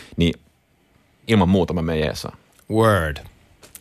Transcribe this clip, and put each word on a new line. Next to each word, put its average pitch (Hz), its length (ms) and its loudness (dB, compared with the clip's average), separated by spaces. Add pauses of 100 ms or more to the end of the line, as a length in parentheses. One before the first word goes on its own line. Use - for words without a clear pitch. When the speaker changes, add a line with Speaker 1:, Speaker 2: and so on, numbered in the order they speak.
(180)
Speaker 1:
niin 85 160 2 (920)
ilman 101 220 2
muuta 92 240 2
mä 87 80 -4
menen 82 200 -2
jeesaa. - 340 -6 (360)
Speaker 2:
Word. 101 460 2 (640)